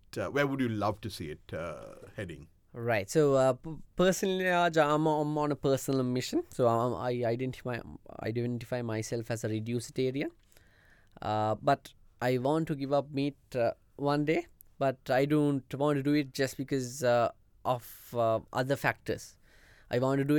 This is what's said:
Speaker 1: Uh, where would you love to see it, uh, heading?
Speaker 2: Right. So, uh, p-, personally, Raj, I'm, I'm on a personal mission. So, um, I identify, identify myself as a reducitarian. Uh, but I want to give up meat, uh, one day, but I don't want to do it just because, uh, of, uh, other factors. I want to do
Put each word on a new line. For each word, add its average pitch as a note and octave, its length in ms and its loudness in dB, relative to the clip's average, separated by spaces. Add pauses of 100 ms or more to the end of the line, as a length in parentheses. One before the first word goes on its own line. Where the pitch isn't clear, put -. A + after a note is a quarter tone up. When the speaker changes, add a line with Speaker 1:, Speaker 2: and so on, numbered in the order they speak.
(180)
Speaker 1:
Uh, G2+ 100 -4
where C#3+ 200 0
would C3+ 140 -2
you B2 80 0
love G#2 320 -2
to A2 80 -8
see - 160 -10
it, - 280 -14
uh, C#2+ 420 -10 (200)
heading? E2+ 320 -12 (240)
Speaker 2:
Right. A#2 380 -2
So, D3 240 4
uh, C3 200 4
p-, D#3+ 220 -12 (200)
personally, F#3 500 2
Raj, F3 320 2
I'm, D3+ 300 4
I'm D3+ 300 0
on D3 140 2
a C#3+ 40 -2
personal C3+ 480 2
mission. B2+ 480 -2
So, B2 160 4
um, A#2 280 2
I B2 300 -4
identify, B2 540 -2 (420)
identify A#2+ 600 -2
myself A2+ 480 -4
as A2+ 140 -4
a A2+ 60 -2
reducitarian. B2 800 -4 (920)
Uh, G#2+ 400 0
but C#3 320 -2 (300)
I B2+ 140 2
want D3+ 320 0
to D#3 60 -4
give C3+ 180 -4
up C#3+ 180 0
meat, C#3 260 -4 (180)
uh, A#2 160 0 (260)
one C#3+ 280 0
day, E3 220 0 (320)
but C3+ 180 0 (120)
I C3+ 160 4
don't C#3+ 480 2 (100)
want D3 140 4
to C3+ 60 -2
do D3 100 2
it C#3+ 200 0
just C3+ 240 -2
because, C3 460 -4
uh, A#2+ 260 4 (360)
of, B2 200 -2 (320)
uh, A2+ 220 4 (220)
other C3+ 140 0
factors. - 600 -4 (560)
I B2 80 2
want C3+ 200 2
to C#3 60 0
do D3 140 4